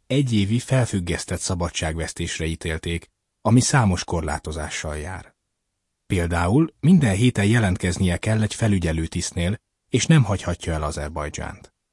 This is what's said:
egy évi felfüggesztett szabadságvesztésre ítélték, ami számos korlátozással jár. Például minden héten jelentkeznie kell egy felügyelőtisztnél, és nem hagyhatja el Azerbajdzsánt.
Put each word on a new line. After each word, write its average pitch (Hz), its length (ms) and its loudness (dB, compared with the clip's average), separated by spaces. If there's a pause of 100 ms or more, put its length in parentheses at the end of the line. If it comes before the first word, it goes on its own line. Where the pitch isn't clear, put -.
egy 131 260 0
évi 104 260 2
felfüggesztett 90 800 -2
szabadságvesztésre 82 1080 -4
ítélték, 82 680 -6 (300)
ami 117 180 4
számos 110 440 2
korlátozással 76 960 -6
jár. 90 380 -12 (720)
Például 87 720 2
minden 139 360 6
héten 107 300 2
jelentkeznie 92 720 2
kell 110 240 0
egy 107 120 -2
felügyelőtisztnél, 87 1040 -2 (280)
és - 180 0
nem 156 180 6
hagyhatja 90 500 -4
el 78 100 -4
Azerbajdzsánt. 76 880 -8 (180)